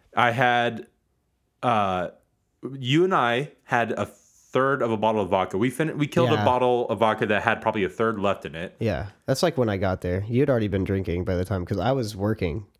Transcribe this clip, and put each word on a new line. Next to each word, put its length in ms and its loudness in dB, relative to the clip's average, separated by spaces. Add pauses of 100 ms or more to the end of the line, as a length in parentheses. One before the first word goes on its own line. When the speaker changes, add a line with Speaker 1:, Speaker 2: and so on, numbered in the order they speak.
(160)
Speaker 1:
I 160 4
had, 560 0 (760)
uh, 480 0 (680)
you 240 2
and 100 0
I 380 0 (140)
had 260 0
a 160 -2
third 760 -2
of 80 0
a 80 0
bottle 240 2
of 80 -2
vodka. 300 0
We 100 2
fin-, 280 -4
we 100 0
killed 240 2
Speaker 2:
Yeah. 100 2
Speaker 1:
a 40 2
bottle 440 2
of 100 -2
vodka 280 2
that 160 2
had 180 0
probably 220 -2
a 60 -2
third 300 -2
left 260 -2
in 100 -10
it. 240 -10
Speaker 2:
Yeah. 280 -2 (200)
That's, 160 0
like, 140 0
when 120 2
I 80 0
got 240 0
there. 260 -2
You 120 0
had 100 2
already 200 2
been 160 0
drinking 400 -2
by 100 0
the 100 0
time, 200 -4
'cause 120 -4
I 140 0
was 240 -4
working. 500 -4 (140)